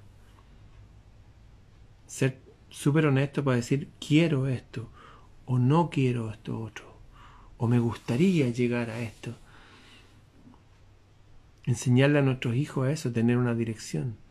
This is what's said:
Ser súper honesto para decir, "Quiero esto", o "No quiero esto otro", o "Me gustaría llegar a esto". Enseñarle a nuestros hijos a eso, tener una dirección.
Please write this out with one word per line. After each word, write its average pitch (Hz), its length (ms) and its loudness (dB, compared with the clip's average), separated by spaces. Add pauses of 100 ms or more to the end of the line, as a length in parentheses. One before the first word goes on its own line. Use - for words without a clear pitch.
(2000)
Ser - 360 -4 (280)
súper 151 380 0
honesto 139 360 0
para 131 140 2
decir, 139 320 -2 (100)
"Quiero 147 480 2
esto", 120 440 -8 (560)
o 127 100 0
"No 151 320 4
quiero 123 400 -2
esto 113 300 -10
otro", - 360 -14 (640)
o 117 100 0
"Me 120 120 4
gustaría 127 680 0
llegar 120 420 -2
a 117 80 -8
esto". 117 340 -10 (2250)
Enseñarle 131 540 2
a 143 60 4
nuestros 127 320 -2
hijos 139 320 -2
a 139 40 0
eso, 156 200 -4
tener 117 260 2
una 123 160 0
dirección. 117 640 -6 (140)